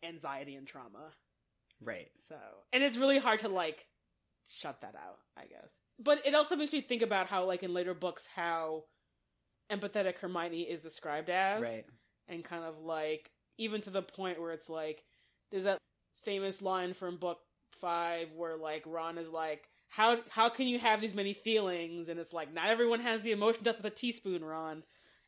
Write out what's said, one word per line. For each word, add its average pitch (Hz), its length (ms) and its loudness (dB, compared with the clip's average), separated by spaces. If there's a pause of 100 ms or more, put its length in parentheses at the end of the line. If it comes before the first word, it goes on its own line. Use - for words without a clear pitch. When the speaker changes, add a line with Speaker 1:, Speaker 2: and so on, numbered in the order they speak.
Speaker 1:
anxiety 143 520 -8
and 135 100 -16
trauma. 131 460 -16 (720)
Speaker 2:
Right. 101 280 -8 (180)
Speaker 1:
So, 160 80 -16 (360)
and 254 120 2
it's 254 140 2
really 269 200 6
hard 220 220 2
to, 214 100 -2
like, 175 360 -2 (600)
shut - 340 -12
that 98 140 -14
out, 87 240 -16 (180)
I 67 100 -18
guess. - 220 -20 (300)
But 285 260 4
it 277 80 4
also 302 220 6
makes 294 160 0
me 302 80 0
think 240 220 -2
about 196 260 4
how, 185 160 2
like, 185 180 0
in 180 120 -4
later 180 200 0
books, 175 400 -4
how 165 520 -2 (840)
empathetic 202 480 0
Hermione 170 440 -2
is 170 180 -4
described 156 500 -6
as. 190 320 4
Speaker 2:
Right. 113 240 -4 (440)
Speaker 1:
And 170 120 -8
kind 165 220 -10
of, 160 160 -10
like, 160 520 -4 (260)
even 214 240 -4
to 208 80 -10
the 190 120 -2
point 185 380 -6
where 165 120 -6
it's, 160 180 -10
like, 156 340 -6 (480)
there's 190 140 -2
that 196 120 4 (460)
famous 196 380 -4
line 185 320 -2
from 180 240 -8
book 170 220 -4 (340)
five 170 600 -2
where, 165 240 -4
like, 156 280 -4
Ron 165 320 -4
is 165 120 -6
like, 160 400 -4 (200)
"How, 233 300 8 (100)
how 226 200 6
can 254 180 2
you 240 120 2
have 220 220 6
these 214 120 -2
many 202 200 0
feelings?" 175 760 0
And 170 100 -4
it's 165 140 -8
like, 156 200 -6
"Not 165 160 2
everyone 233 320 6
has 226 200 0
the 220 100 0
emotion 214 320 4
depth 226 160 2
of 208 60 -4
a 214 40 -4
teaspoon, 202 540 -4
Ron." 160 400 -6 (440)